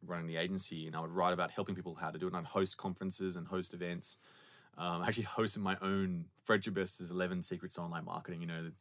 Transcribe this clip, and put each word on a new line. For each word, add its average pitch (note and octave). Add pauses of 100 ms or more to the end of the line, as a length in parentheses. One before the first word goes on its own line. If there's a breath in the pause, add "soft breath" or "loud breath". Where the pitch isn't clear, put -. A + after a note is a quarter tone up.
running E2+
the D#2+
agency, E2+
and D#2+
I D#2+
would E2
write F2+
about E2+
helping G2
people F2+
how D#2+
to E2
do F2+
it. F2+
And -
I'd E2+
host F#2+
conferences F#2+
and E2+
host F#2
events. F2 (600 loud breath)
Um, F2
I F2
actually A2+
hosted A2
my F#2+
own F#2+ (180)
Fred G#2+
Jabez's F#2
Eleven F2+
Secrets F2+
to E2+
Online E2+
Marketing, E2+
you E2+
know, E2 (100)